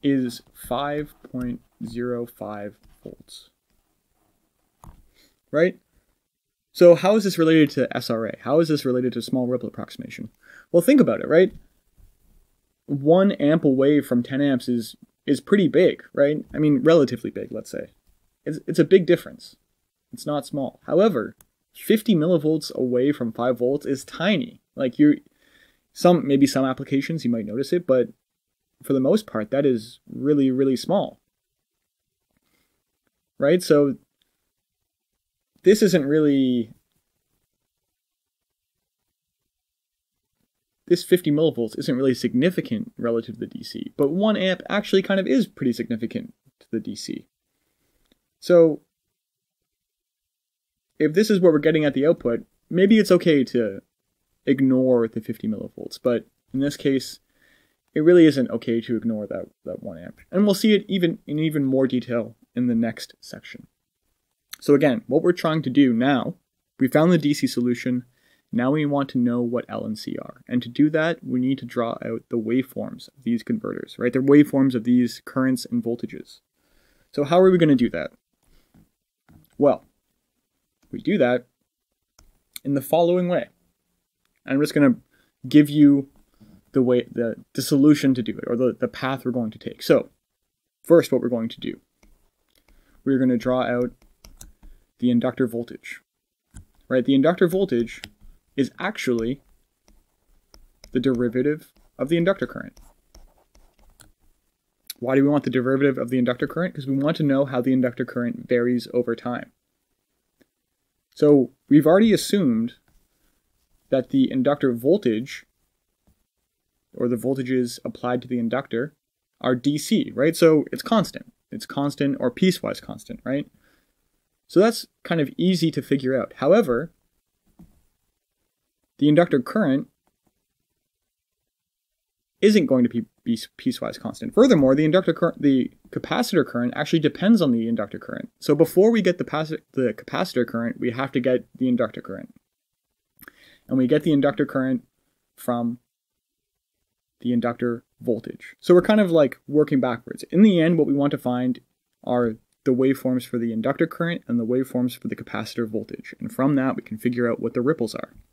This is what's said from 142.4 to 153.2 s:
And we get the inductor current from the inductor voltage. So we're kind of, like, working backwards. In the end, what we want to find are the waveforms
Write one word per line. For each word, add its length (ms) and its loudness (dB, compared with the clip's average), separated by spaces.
And 100 -4
we 100 2
get 160 2
the 80 0
inductor 340 0
current 400 -4
from 440 -6
the 100 -4
inductor 540 -4
voltage. 600 -8
So 140 4
we're 80 8
kind 180 2
of, 120 2
like, 360 2
working 320 2
backwards. 520 -6
In 100 4
the 180 6
end, 180 2
what 100 2
we 60 0
want 180 0
to 60 -4
find 440 -4
are 340 -2
the 100 0
waveforms 520 0